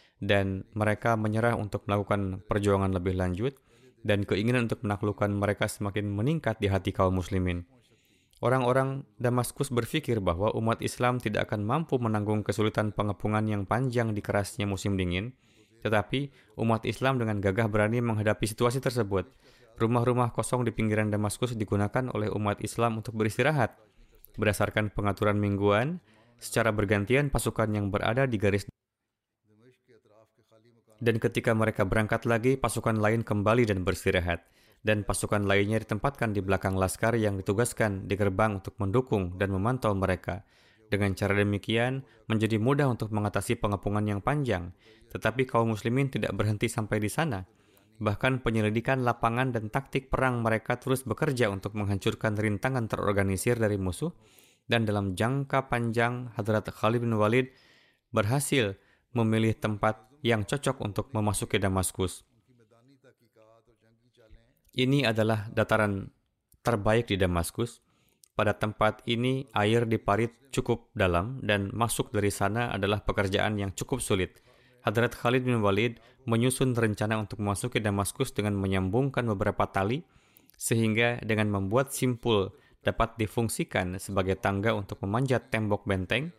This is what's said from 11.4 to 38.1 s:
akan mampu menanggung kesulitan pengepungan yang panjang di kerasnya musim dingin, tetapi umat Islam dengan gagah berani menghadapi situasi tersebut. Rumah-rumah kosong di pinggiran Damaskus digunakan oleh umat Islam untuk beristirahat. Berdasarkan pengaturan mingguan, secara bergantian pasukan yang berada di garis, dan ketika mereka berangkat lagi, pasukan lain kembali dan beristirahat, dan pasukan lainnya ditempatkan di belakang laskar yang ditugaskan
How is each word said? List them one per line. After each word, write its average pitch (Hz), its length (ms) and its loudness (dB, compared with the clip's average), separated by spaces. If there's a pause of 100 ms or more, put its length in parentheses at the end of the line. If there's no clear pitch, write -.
akan 104 160 -2
mampu 143 320 -2
menanggung 107 480 0
kesulitan 107 480 0
pengepungan 107 560 -2
yang 101 160 -4
panjang 117 480 0
di 101 80 -4
kerasnya 104 400 -2
musim 101 320 -2
dingin, 95 400 -2 (480)
tetapi 113 480 -2 (240)
umat 113 320 0
Islam 131 320 0
dengan 110 240 -2
gagah 101 240 2
berani 107 320 2
menghadapi 107 480 0
situasi 120 320 0
tersebut. 104 480 -2 (520)
Rumah-rumah 120 560 2
kosong 123 280 -2
di 117 80 0
pinggiran 107 400 0
Damaskus 104 440 -2
digunakan 107 600 -2
oleh 107 160 -2
umat 104 320 -2
Islam 113 400 -2
untuk 110 160 -8
beristirahat. 123 600 2 (600)
Berdasarkan 104 560 0
pengaturan 101 440 0
mingguan, 101 600 2 (400)
secara 113 320 0
bergantian 107 640 2
pasukan 113 400 0
yang 101 160 -2
berada 113 360 0
di 120 120 -2
garis, 101 320 0 (2250)
dan 117 240 0
ketika 117 320 0
mereka 107 320 2
berangkat 110 400 0
lagi, 120 320 2
pasukan 113 400 -2
lain 107 240 2
kembali 107 480 2
dan 95 160 0
beristirahat, 90 560 0 (400)
dan 104 240 0
pasukan 104 400 -2
lainnya 101 320 2
ditempatkan 110 560 -2
di 98 80 0
belakang 95 320 0
laskar 95 400 0
yang 104 240 0
ditugaskan 101 720 -2